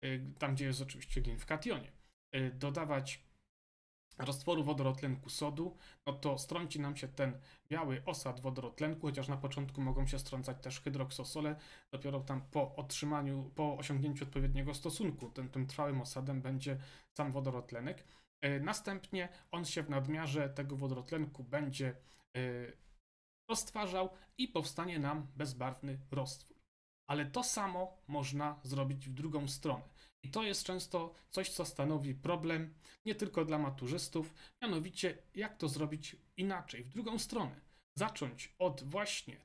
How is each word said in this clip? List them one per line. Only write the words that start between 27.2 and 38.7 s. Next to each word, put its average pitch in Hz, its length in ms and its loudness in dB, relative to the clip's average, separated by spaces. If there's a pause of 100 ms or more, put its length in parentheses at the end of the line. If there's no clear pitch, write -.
to 247 180 0
samo 185 540 0 (100)
można 143 560 0
zrobić 135 460 0
w 131 40 -6
drugą 147 340 0
stronę. 135 360 0 (400)
I 131 60 -8
to 220 140 0
jest 202 200 2
często 180 500 0 (160)
coś, 190 200 0
co - 160 0
stanowi 139 500 2
problem 160 580 0 (320)
nie 214 100 0
tylko 185 300 2
dla 156 120 2
maturzystów, 147 760 0 (280)
mianowicie 180 560 0 (180)
jak 208 220 -4
to 165 100 0
zrobić 147 480 -2 (220)
inaczej, 180 460 -2
w 127 60 -10
drugą 220 300 -2
stronę. 185 420 0 (360)
Zacząć - 640 -2
od 147 240 4